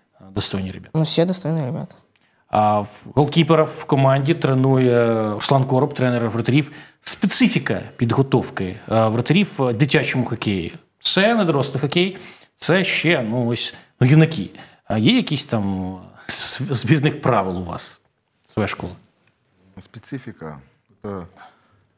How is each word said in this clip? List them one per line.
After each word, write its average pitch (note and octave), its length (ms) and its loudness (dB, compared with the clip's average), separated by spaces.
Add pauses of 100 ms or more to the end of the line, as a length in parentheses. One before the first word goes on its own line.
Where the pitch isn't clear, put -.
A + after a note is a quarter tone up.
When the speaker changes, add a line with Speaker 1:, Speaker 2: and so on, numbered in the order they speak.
(200)
Speaker 1:
е, F#2+ 40 -20 (100)
достойні F#2+ 360 -4
ребята. F#2 240 -14
Speaker 2:
Ну, D#3+ 80 0
всі D#3+ 220 2
достойні E3 420 -4
ребята. - 280 -8 (540)
Speaker 1:
А G#2 320 2
в-, - 340 -12
голкіпера D#3 500 4
в - 200 -8
команді C3+ 500 2
тренує B2+ 1000 2
Руслан C3 300 2
Короб, C3+ 300 0
тренер B2 360 0
вратарів. A#2+ 420 0 (280)
Специфіка - 800 0 (160)
підготовки, A#2 800 0 (160)
е, A2 160 4
вратарів C3+ 400 2 (100)
в B2 140 2
дитячому C3 520 2
хокеї. F#2+ 480 -4 (260)
Це G#3 360 2
не G#3+ 100 0
дорослий C#3 360 -2
хокей, F3+ 360 -2 (400)
це F3+ 280 2
ще, D3+ 460 0
ну, A#2+ 180 -2
ось, - 260 -4 (260)
ну, B2+ 60 6
юнаки. D#3 440 4 (340)
А G#2+ 140 -2
є C3+ 180 4
якийсь D3+ 300 -2
там F#2+ 500 -4 (320)
с-, - 360 -2
с-, C3+ 100 -4
збірник C#3 480 0
правил F#2+ 360 0
у F#2 60 -8
вас, - 360 -12 (460)
своя G2+ 220 -2
школа? F2 240 -10 (840)
Speaker 3:
Ну, - 60 -20
специфика — G2+ 760 -16 (460)
это G2 200 -10 (720)